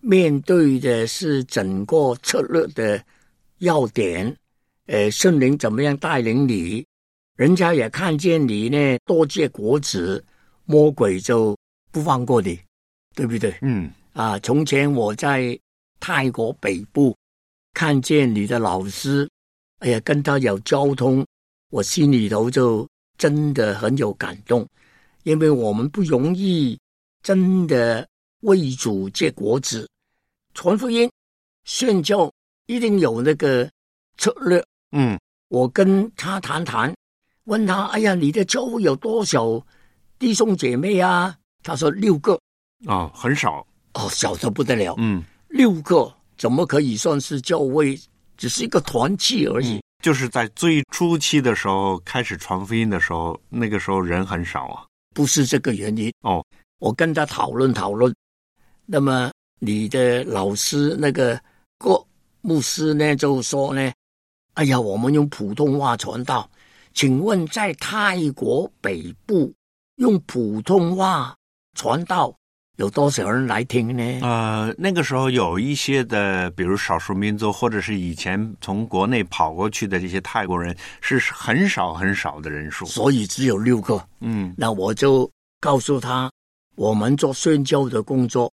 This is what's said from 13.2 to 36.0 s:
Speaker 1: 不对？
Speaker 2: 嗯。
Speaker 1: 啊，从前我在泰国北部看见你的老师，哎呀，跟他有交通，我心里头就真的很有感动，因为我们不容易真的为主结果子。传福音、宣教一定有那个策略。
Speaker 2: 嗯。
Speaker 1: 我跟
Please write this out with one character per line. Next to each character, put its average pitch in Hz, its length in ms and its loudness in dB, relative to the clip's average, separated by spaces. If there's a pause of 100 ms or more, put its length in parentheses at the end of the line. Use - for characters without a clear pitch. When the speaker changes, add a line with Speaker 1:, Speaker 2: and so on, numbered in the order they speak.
Speaker 1:
不 117 100 -2
对？ 101 240 -2
Speaker 2:
嗯。 104 300 -2 (220)
Speaker 1:
啊， 110 260 -2
从 143 260 0
前 143 280 0
我 110 200 0
在 127 460 -2 (400)
泰 135 320 -2
国 117 240 -4
北 98 260 -4 (120)
部 135 240 2 (580)
看 147 260 2
见 135 320 2
你 104 140 -2
的 120 100 -2
老 95 300 -2
师， 139 420 -4 (520)
哎 - 80 -2
呀， 113 160 2
跟 147 180 0
他 143 160 0
有 110 220 0
交 139 340 0
通， 131 320 2 (440)
我 113 120 -2
心 147 300 4
里 113 160 4
头 107 200 0
就 127 400 2 (300)
真 147 340 2
的 107 220 0
很 107 240 -2
有 104 160 -2
感 101 320 -10
动， 120 180 0 (600)
因 156 160 2
为 156 100 4
我 117 220 2
们 117 180 -2
不 202 120 -4
容 151 340 2
易 170 420 0 (420)
真 185 460 2
的 120 400 2 (360)
为 190 280 4
主 104 400 -4
结 - 220 -2
果 117 260 0
子。 117 300 -6 (680)
传 196 240 0
福 254 100 -4
音、 233 220 2 (540)
宣 214 360 2
教 170 300 2 (360)
一 240 120 -4
定 208 220 4
有 117 200 2
那 147 140 2
个 135 340 0 (480)
策 - 140 0 (120)
略。 175 220 2 (280)
Speaker 2:
嗯。 123 260 2 (300)
Speaker 1:
我 127 200 2
跟 196 460 4